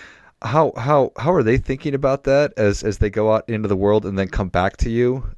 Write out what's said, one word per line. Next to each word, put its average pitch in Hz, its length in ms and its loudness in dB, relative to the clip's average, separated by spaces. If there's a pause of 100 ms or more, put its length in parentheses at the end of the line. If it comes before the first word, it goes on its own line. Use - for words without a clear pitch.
(420)
How, 143 340 0
how, 135 400 0
how 147 160 -2
are 165 100 2
they 117 140 2
thinking 139 380 -4
about 135 300 -2
that 139 320 2
as, 101 280 0
as 101 140 -2
they 107 120 2
go 107 220 2
out 110 160 0
into 107 180 -2
the 98 100 0
world 104 300 2
and 98 120 -6
then 95 100 -2
come 95 220 -4
back 92 280 0
to 120 120 -2
you? 123 340 0 (140)